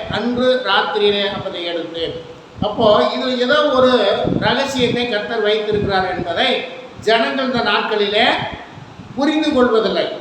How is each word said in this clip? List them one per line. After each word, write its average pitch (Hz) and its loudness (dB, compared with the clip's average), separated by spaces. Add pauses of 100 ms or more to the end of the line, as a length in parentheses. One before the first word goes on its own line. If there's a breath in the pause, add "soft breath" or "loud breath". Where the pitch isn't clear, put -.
(100)
"அன்று 247 0
ராத்திரியிலே 208 0
அப்பத்தை 185 -6
எடுத்து." 165 -6 (380)
அப்போ 220 4
இதுல 247 0
ஏதோ 294 2
ஒரு 247 4 (180)
ரகசியத்தை 240 0
கர்த்தர் 208 -4
வைத்திருக்கிறார் 202 0
என்பதை 180 -2 (360)
ஜனங்கள் 262 0
இந்த 247 -2
நாட்களிலே 214 0 (920)
புரிந்து 302 2
கொள்வதில்லை. 220 2 (120)